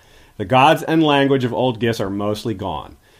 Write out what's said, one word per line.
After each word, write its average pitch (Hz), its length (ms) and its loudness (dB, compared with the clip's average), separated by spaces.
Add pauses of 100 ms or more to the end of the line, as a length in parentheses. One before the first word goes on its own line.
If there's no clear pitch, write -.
(360)
The 104 100 -6
gods 143 360 4
and 160 220 2
language 139 400 2
of 120 80 -2
Old 120 260 -2
Gis 113 220 -2
are 98 100 -2
mostly 104 440 -4
gone. 82 420 -10 (240)